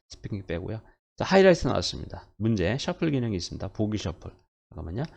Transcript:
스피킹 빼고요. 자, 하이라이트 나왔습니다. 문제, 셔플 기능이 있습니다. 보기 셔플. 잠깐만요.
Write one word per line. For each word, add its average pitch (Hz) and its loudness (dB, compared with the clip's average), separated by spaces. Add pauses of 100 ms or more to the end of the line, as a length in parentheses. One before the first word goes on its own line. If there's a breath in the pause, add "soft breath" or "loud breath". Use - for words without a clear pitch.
스피킹 - -10
빼고요. 92 -6 (340 soft breath)
자, - -4
하이라이트 190 6
나왔습니다. - -4 (100)
문제, 107 2
셔플 170 -2
기능이 120 0
있습니다. 87 -6
보기 107 0
셔플. - -6 (380)
잠깐만요. 82 -8 (140 loud breath)